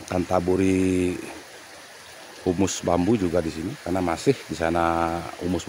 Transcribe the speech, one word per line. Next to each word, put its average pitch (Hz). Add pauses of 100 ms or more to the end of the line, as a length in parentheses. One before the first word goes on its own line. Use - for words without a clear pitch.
akan 90
taburi 92 (1300)
humus 92
bambu 87
juga 90
di 82
sini, 80 (160)
karena 92
masih 87
di 80
sana 82 (160)
humus 87